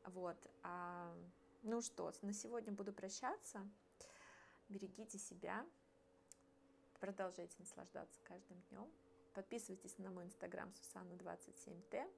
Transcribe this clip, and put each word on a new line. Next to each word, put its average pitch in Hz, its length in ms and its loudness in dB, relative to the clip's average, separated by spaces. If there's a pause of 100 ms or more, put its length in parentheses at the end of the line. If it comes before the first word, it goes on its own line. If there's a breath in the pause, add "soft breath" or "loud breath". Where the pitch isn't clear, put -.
Вот, 180 320 2 (260)
а, 175 520 2 (480)
ну 226 180 8
что, 202 320 4 (100)
на 202 100 4
сегодня 220 400 2
буду 202 200 2
прощаться. 202 760 2 (1000 loud breath)
Берегите 196 500 -2
себя. 185 480 2 (1300)
Продолжайте 185 580 2
наслаждаться - 680 -6
каждым 180 360 -10 (100)
днем. 202 180 -4 (460)
Подписывайтесь 202 640 0
на 190 120 0
мой 180 160 0
Instagram 180 480 0
Сусанна 185 420 -6
двадцать 175 420 -2
семь 170 320 -6
Т. 262 160 4 (120)